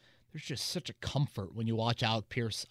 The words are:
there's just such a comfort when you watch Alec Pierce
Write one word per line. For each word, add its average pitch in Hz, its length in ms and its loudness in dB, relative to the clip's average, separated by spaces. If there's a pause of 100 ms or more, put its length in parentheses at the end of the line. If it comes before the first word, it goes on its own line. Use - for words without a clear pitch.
(340)
there's 156 100 -10
just - 240 -4
such - 220 -4
a - 60 -10
comfort - 600 0
when 113 100 0
you 113 100 4
watch 117 280 2
Alec 113 260 2
Pierce 117 420 -2